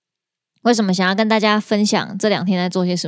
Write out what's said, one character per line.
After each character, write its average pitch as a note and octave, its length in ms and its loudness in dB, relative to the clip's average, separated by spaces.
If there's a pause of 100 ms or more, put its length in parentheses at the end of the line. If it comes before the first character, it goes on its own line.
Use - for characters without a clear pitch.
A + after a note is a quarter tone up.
(640)
为 A#3 100 4
什 A3 100 2
么 F#3+ 80 0
想 F#3 160 0
要 F#3+ 60 0
跟 A3 160 0
大 A3 100 2
家 G#3+ 200 2
分 G#3 260 0
享 G3+ 320 -2
这 G#3 100 -2
两 G3+ 160 0
天 F#3 140 0
在 F3+ 100 -2
做 F3+ 160 -2
些 F3+ 140 -2
什 - 100 -8